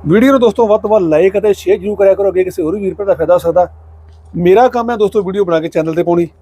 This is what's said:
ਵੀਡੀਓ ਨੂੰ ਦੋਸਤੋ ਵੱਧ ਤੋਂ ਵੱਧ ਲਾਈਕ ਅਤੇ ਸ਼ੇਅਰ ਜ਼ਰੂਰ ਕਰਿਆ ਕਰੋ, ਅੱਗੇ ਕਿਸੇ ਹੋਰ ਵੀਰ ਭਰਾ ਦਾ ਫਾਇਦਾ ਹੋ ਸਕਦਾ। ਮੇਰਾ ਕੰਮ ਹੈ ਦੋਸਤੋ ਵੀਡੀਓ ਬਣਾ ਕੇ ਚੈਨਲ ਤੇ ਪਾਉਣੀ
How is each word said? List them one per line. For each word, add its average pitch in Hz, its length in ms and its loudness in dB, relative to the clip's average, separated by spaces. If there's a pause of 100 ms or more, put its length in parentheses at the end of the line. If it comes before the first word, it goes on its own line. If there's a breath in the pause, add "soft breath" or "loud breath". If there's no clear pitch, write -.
ਵੀਡੀਓ 220 240 4
ਨੂੰ 269 80 2
ਦੋਸਤੋ 233 280 2
ਵੱਧ 208 140 2
ਤੋਂ 208 80 -6
ਵੱਧ 208 140 2
ਲਾਈਕ 175 340 2
ਅਤੇ 202 160 0
ਸ਼ੇਅਰ 190 240 -2
ਜ਼ਰੂਰ 196 200 -8
ਕਰਿਆ 196 160 4
ਕਰੋ, 196 160 0
ਅੱਗੇ 185 140 -2
ਕਿਸੇ 180 200 -6
ਹੋਰ 165 120 -4
ਵੀਰ 196 180 -6
ਭਰਾ 202 120 -8
ਦਾ 190 80 0
ਫਾਇਦਾ 165 200 0
ਹੋ 175 60 2
ਸਕਦਾ। 170 280 0 (680)
ਮੇਰਾ 185 320 4
ਕੰਮ 240 240 -4
ਹੈ 240 40 -4
ਦੋਸਤੋ 208 280 -2
ਵੀਡੀਓ 190 220 -4
ਬਣਾ 170 140 0
ਕੇ 165 80 -6
ਚੈਨਲ 160 280 -4
ਤੇ 170 80 0
ਪਾਉਣੀ 170 240 0 (140)